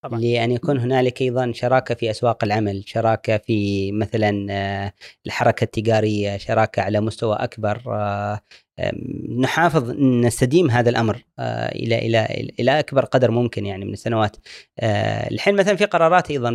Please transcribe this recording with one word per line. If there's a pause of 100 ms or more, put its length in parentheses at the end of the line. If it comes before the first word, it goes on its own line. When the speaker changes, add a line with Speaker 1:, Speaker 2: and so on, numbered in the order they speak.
Speaker 1:
طبعًا.
Speaker 2:
لأن
يكون
هنالك
أيضًا
شراكة
في
أسواق
العمل،
شراكة
في
مثلًا،
آه، (340)
الحركة
التجارية،
شراكة
على
مستوى
أكبر،
آه، (400)
آم،
نحافظ، (100)
نستديم
هذا
الأمر، (140)
آه،
إلى،
إلى، (120)
إلى
أكبر
قدر
ممكن
يعني
من
السنوات. (440)
آه،
الحين
مثلًا
في
قرارات
أيضًا